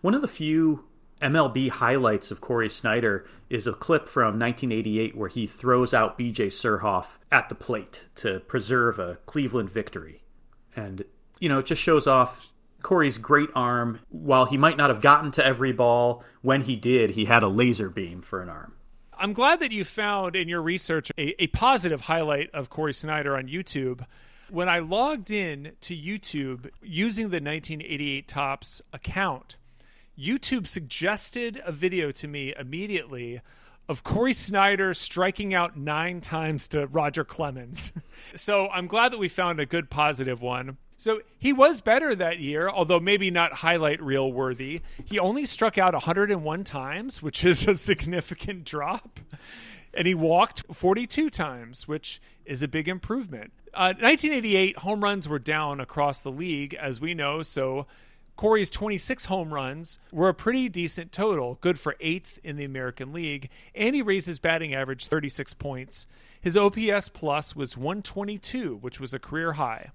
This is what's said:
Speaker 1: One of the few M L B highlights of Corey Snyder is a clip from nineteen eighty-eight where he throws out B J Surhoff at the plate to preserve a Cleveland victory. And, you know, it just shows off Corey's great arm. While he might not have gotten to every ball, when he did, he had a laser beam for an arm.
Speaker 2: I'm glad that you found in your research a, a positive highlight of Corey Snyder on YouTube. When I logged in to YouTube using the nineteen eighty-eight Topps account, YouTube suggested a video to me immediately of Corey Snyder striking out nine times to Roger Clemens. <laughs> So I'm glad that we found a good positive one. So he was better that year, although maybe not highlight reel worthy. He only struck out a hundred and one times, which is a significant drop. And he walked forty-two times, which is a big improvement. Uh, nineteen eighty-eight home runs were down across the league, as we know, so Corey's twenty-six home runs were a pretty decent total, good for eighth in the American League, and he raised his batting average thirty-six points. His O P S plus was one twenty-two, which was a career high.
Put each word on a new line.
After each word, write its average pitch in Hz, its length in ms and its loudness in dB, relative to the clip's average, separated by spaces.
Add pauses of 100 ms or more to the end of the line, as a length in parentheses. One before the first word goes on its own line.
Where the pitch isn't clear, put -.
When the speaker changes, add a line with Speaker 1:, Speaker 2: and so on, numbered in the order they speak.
Speaker 1:
One 190 120 4
of 285 80 2
the 269 60 -2
few 156 560 2 (380)
M 147 160 4
L 151 100 6
B 131 220 0
highlights 120 640 2
of 101 100 -10
Corey 117 280 0
Snyder 110 560 0 (240)
is 113 160 -2
a 120 60 0
clip - 380 0
from 110 280 2
nineteen 120 360 0
eighty-eight 110 420 0
where 107 140 -4
he 113 180 -4
throws 123 460 2
out 113 240 4
B 120 160 -2
J 107 140 0
Surhoff 101 720 0 (140)
at - 160 6
the - 80 -6
plate - 480 -8 (120)
to 95 260 -2
preserve 117 580 0
a 87 160 -6 (100)
Cleveland 117 440 -2
victory. 90 520 -8 (540)
And, 101 300 -8 (340)
you 180 80 -2
know, 139 120 2
it 131 60 -2
just 160 160 -2
shows 156 260 4
off 131 440 4 (320)
Corey's 147 340 2
great 147 380 4
arm. 120 440 0 (100)
While 135 360 6
he 131 100 0
might 143 220 6
not 143 120 6
have 107 120 2
gotten 147 300 6
to 131 140 2
every 131 280 2
ball, 120 500 4 (180)
when 135 200 4
he 123 160 -2
did, 120 320 6
he 104 160 2
had 113 180 6
a 101 60 2
laser 110 400 2
beam 87 320 -8
for 95 200 -8
an 90 60 -12
arm. 78 260 -14 (440)
Speaker 2:
I'm 202 160 -2
glad 269 260 4
that 269 140 2
you 208 100 0
found 196 540 -2
in 175 100 0
your 170 140 -2
research 165 560 -2
a, 151 260 -2
a 165 40 2
positive 180 540 2
highlight 156 520 0
of 139 160 -8
Corey 156 240 -4
Snyder 151 420 -2
on 131 120 -6
YouTube. 131 580 -4 (440)
When 180 200 -2
I 175 100 2
logged 214 500 0
in 160 520 -4
to 180 160 -10
YouTube 143 720 -6 (120)
using 208 480 -2
the 175 120 -2
nineteen 151 400 -6
eighty-eight 143 480 -6
Topps 139 520 -6 (120)
account, 160 640 -6 (600)
YouTube 208 500 -4
suggested 202 960 -6
a 175 60 -6
video 160 400 -2
to - 160 -12
me 143 300 -8
immediately 135 840 -8 (480)
of 147 140 -6
Corey 240 300 2
Snyder 196 600 2
striking 190 600 -2
out 175 240 0
nine 156 440 -4
times 156 480 -4
to 147 180 -2
Roger 147 380 -2
Clemens. 131 720 -8
<laughs> 160 40 -10 (340)
So 202 340 0
I'm 180 180 -4
glad 226 260 4
that 233 60 -8
we 190 80 0
found 175 320 -2
a 147 60 0
good 165 240 -4
positive 131 520 0
one. 127 360 -6 (220)
So 220 220 -2 (160)
he 277 160 2
was 269 260 8
better 262 340 4
that 175 260 0
year, 151 280 0
although 180 320 4
maybe 190 320 4
not 170 220 4
highlight 160 500 2
reel 135 300 0
worthy. 131 480 -4 (240)
He 208 120 -2
only 214 280 2
struck - 320 0
out 185 180 6
a 139 40 0
hundred 185 300 2
and 185 140 0
one 165 220 -4
times, 151 560 -8
which 156 240 -4
is 180 200 6
a 208 100 6
significant 175 880 -4
drop. 156 560 -6 (720)
And 165 120 0
he 185 80 4
walked 170 600 4
forty-two 233 560 0
times, 123 580 -8
which - 340 -8 (220)
is 135 180 -8
a 147 60 -2
big 156 220 -4
improvement. 180 640 -8 (200)
Uh, 185 240 2
nineteen 302 360 4
eighty-eight 202 460 2
home 202 220 -2
runs 202 280 0
were 147 100 -2
down 151 400 -2
across 143 400 -2
the 135 140 -10
league, 143 400 -6
as 135 260 -8
we 160 140 -4
know, 151 300 -4
so 135 440 -4 (480)
Corey's 214 340 4
twenty-six 208 560 -4
home 175 280 -4
runs 143 460 -8 (120)
were 175 160 4
a 180 60 6
pretty 254 340 0
decent 170 460 -6
total, 160 480 -2
good 170 180 2
for 143 220 -4
eighth 165 420 -6
in 147 140 -10
the 143 80 -8
American 131 480 -8
League, 143 360 -8 (240)
and 226 220 0
he 285 60 2
raised 196 260 0
his 160 120 -8
batting 165 340 -2
average 131 340 -6
thirty-six 147 460 -4
points. 131 520 -10 (360)
His 180 160 2
O 202 120 6
P 220 220 0
S 202 160 0
plus 151 480 -4
was 139 220 -8
one 165 240 -4
twenty-two, 202 800 -8
which 123 180 -12
was 127 140 -10
a 131 60 -8
career 160 340 -4
high. 127 420 -4